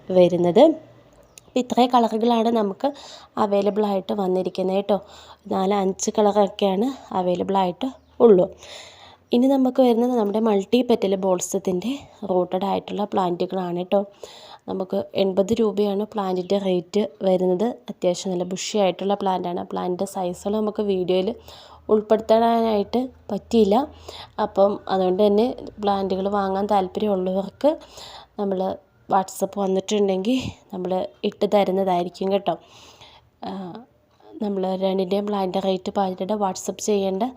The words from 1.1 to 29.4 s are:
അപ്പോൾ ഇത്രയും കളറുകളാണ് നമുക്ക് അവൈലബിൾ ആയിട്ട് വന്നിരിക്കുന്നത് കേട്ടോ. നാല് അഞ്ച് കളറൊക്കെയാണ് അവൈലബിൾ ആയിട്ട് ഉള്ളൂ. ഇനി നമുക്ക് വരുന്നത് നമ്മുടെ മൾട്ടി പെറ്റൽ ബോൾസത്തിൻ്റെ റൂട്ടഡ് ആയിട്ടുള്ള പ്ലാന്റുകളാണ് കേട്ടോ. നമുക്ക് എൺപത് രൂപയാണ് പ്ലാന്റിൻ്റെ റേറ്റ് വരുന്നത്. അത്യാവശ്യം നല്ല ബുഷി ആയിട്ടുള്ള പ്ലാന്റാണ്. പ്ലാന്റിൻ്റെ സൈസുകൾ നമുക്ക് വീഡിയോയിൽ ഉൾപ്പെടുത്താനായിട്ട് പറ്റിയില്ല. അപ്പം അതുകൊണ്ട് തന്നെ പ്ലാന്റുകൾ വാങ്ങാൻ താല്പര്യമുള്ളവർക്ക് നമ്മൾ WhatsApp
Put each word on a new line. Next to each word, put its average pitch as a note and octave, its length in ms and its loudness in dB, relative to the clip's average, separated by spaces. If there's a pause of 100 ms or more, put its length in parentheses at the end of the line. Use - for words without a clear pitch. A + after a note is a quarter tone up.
അപ്പോൾ - 220 -4
ഇത്രയും B3 320 2
കളറുകളാണ് A#3 600 2
നമുക്ക് A3 380 -2 (480)
അവൈലബിൾ G3+ 480 0
ആയിട്ട് G3+ 300 -4
വന്നിരിക്കുന്നത് F#3 640 -2
കേട്ടോ. G3+ 200 0 (520)
നാല് G3 260 0
അഞ്ച് F#3+ 360 -2
കളറൊക്കെയാണ് G3+ 760 2 (220)
അവൈലബിൾ F#3 460 0
ആയിട്ട് F#3+ 320 -2 (300)
ഉള്ളൂ. G#3+ 280 8 (840)
ഇനി B3 160 4
നമുക്ക് C4 340 4
വരുന്നത് B3 340 4
നമ്മുടെ G#3+ 260 0
മൾട്ടി A3 420 2
പെറ്റൽ A3 340 0
ബോൾസത്തിൻ്റെ F#3 760 -2 (300)
റൂട്ടഡ് F#3 440 0
ആയിട്ടുള്ള F#3+ 380 -4
പ്ലാന്റുകളാണ് F3+ 760 -2
കേട്ടോ. F#3+ 220 0 (640)
നമുക്ക് F#3+ 320 -6 (180)
എൺപത് F#3+ 380 0
രൂപയാണ് G#3 520 0
പ്ലാന്റിൻ്റെ F#3+ 540 -2
റേറ്റ് F#3 420 -2 (200)
വരുന്നത്. F#3 440 2 (220)
അത്യാവശ്യം F3+ 440 -2
നല്ല F3+ 140 -2
ബുഷി F#3 320 -6
ആയിട്ടുള്ള G3 380 0
പ്ലാന്റാണ്. F#3 480 -4
പ്ലാന്റിൻ്റെ F#3 440 -6
സൈസുകൾ F#3+ 460 -6
നമുക്ക് G#3+ 300 -2
വീഡിയോയിൽ F#3 460 0 (600)
ഉൾപ്പെടുത്താനായിട്ട് A3 1120 2 (260)
പറ്റിയില്ല. G#3 500 2 (640)
അപ്പം G#3 360 2 (140)
അതുകൊണ്ട് F#3 360 2
തന്നെ G#3 240 4 (300)
പ്ലാന്റുകൾ G3 540 -2
വാങ്ങാൻ G3 360 -2
താല്പര്യമുള്ളവർക്ക് G3 1040 0 (640)
നമ്മൾ G3 240 -2 (500)
WhatsApp G3 460 -2